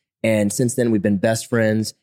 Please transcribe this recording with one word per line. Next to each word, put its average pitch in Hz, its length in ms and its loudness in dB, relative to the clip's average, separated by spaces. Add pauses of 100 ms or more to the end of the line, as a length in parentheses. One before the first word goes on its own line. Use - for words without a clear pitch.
(240)
And 107 280 2
since 120 240 -2
then, 120 160 0
we've 107 100 0
been 101 160 2
best 113 300 0
friends. 110 560 0